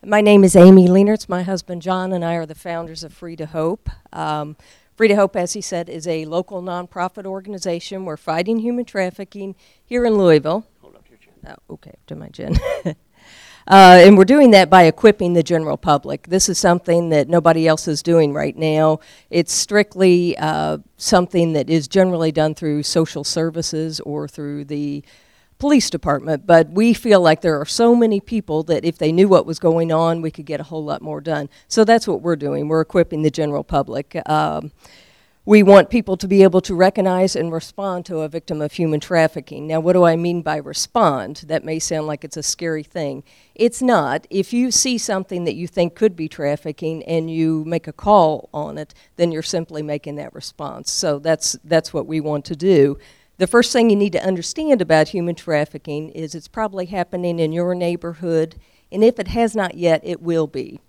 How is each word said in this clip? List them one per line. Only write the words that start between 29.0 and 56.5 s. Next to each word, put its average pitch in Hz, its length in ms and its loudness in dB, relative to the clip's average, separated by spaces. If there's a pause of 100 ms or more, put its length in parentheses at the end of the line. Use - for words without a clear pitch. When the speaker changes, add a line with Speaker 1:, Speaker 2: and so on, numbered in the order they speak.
Speaker 1:
knew 185 160 4
what 190 180 4
was 160 120 -8
going 165 320 0
on, 165 300 0
we 160 100 -8
could 151 140 -20
get 147 160 -10
a 151 40 -14
whole 160 200 -12
lot 147 160 -8
more 151 220 -12
done. 147 260 -6 (180)
So 220 180 2
that's 220 220 2
what 165 140 -4
we're 165 160 -2
doing. 143 320 -6
We're 160 140 0
equipping 165 400 -2
the 156 80 2
general 147 340 -6
public. 139 500 -6 (140)
Um, 156 440 -4 (760)
we 208 160 8
want 196 280 8
people 196 260 -2
to 190 100 -10
be 196 160 4
able 185 200 4
to 196 120 -8
recognize 185 640 0
and 165 160 -6
respond 180 540 -10
to 165 140 -8
a 156 100 -8
victim 160 320 -10
of 147 100 -8
human 156 260 -2
trafficking. 156 680 -4
Now, 160 120 -4
what 170 140 0
do 180 120 4
I 165 120 4
mean 175 240 -4
by 156 160 -6
respond? 151 920 -4
That 160 160 -4
may 160 140 -8
sound 156 280 -6
like 151 180 -10
it's 156 140 -14
a 151 40 -12
scary 160 400 -6
thing. 143 420 -10 (300)
It's 233 280 -2
not. 170 480 0
If 196 240 -4
you 247 160 -2
see 247 260 -2
something 190 480 -6
that 139 100 -4
you 165 140 -10
think 175 260 -4
could 208 220 -2
be 156 120 -10
trafficking 156 760 -8
and 165 260 -4
you 160 360 -2
make 165 200 -6
a 151 60 -16
call 175 640 0
on 147 240 -10
it, 151 160 -16 (220)
then 170 160 0
you're 160 100 -8
simply 160 400 -8
making 147 340 -10
that 147 180 -16
response. - 560 -14
So 151 280 -4
that's, 156 440 -4
that's 160 300 -2
what 156 140 -6
we 156 140 -6
want 147 260 -6
to 165 100 -10
do. 147 400 2 (400)
The 185 100 -2
first 233 240 0
thing 233 200 2
you 202 60 2
need 202 160 -2
to 180 120 -4
understand 196 560 -2
about 156 280 2
human 175 260 -6
trafficking 151 760 -6
is 160 260 -14
it's 160 140 -16
probably 196 380 -8